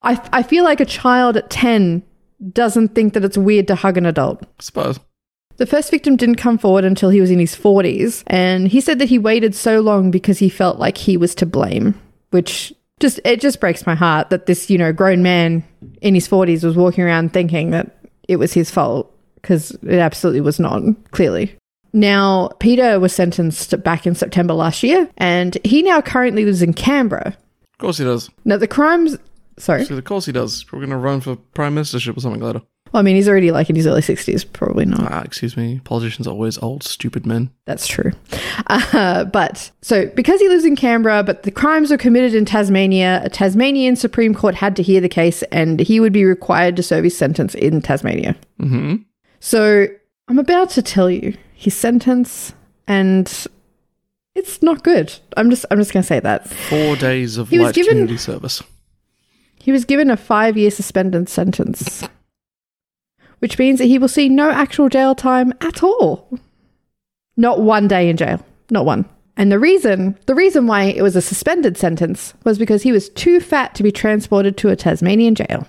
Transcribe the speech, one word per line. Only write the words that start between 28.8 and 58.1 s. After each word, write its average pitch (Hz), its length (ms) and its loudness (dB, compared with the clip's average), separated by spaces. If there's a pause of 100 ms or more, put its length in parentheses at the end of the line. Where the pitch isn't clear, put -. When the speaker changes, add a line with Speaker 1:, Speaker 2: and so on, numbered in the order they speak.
Speaker 1:
sorry. 185 260 -2
Speaker 2:
So 147 120 -8
of 131 80 -10
course 202 220 -6
he 143 60 -8
does. 120 400 -6
We're 135 80 -12
gonna 139 180 -8
run 135 220 -2
for 127 160 -8
prime 147 400 -6
ministership 123 400 -6
or - 40 -10
something 117 220 -6
later. 117 200 -8 (300)
Speaker 1:
Well, 233 80 2
I - 20 4
mean, 190 140 4
he's 202 120 2
already, 190 220 4
like, 160 180 0
in 156 60 0
his 160 140 0
early - 120 0
sixties, - 440 -4
probably - 400 -4
not. - 260 -2
Speaker 2:
Ah, - 120 -10
excuse - 340 -10
me. 120 260 -8
Politicians 117 460 -8
are - 20 -8
always 110 280 -6
old, 127 260 -10
stupid - 420 -10
men. 117 240 -4 (140)
Speaker 1:
That's - 240 -10
true. - 240 -4 (560)
Uh, 190 560 0
but, - 480 -4 (100)
so, 202 320 0
because 339 260 2
he 392 80 4
lives 349 160 4
in 285 120 4
Canberra, 220 480 2
but 202 180 -4
the 202 80 -4
crimes 302 400 0
were 294 60 4
committed 247 360 4
in 214 120 2
Tasmania, 190 800 2
a - 40 -4
Tasmanian 254 680 2
Supreme 226 380 0
Court 202 200 0
had 196 220 -4
to 180 80 -2
hear 190 160 4
the 180 80 0
case, 170 420 0
and 160 300 -2
he 220 180 2
would 220 140 4
be 202 120 4
required 180 520 2
to 180 60 -4
serve 165 200 0
his 175 140 -6
sentence 156 400 -2
in 156 260 0
Tasmania. - 540 -4 (240)
Speaker 2:
Mm-hmm. 143 360 -2 (440)
Speaker 1:
So, 214 480 2 (400)
I'm 247 100 2
about 359 320 2
to 262 100 0
tell 185 300 0
you 190 260 -6 (180)
his - 200 -4
sentence, 247 800 -2 (320)
and 190 600 0 (880)
it's - 260 -6
not 311 220 0
good. 233 280 2 (240)
I'm 233 140 4
just, 247 220 0
I'm 202 60 2
just 208 140 0
gonna 185 120 2
say 139 160 0
that. - 280 -4
Speaker 2:
Four 151 460 -2
days 127 420 -4
of 117 120 -6
Speaker 1:
He - 100 2
was 117 80 4
Speaker 2:
light 117 80 -2
Speaker 1:
given 359 200 2
Speaker 2:
community 113 220 0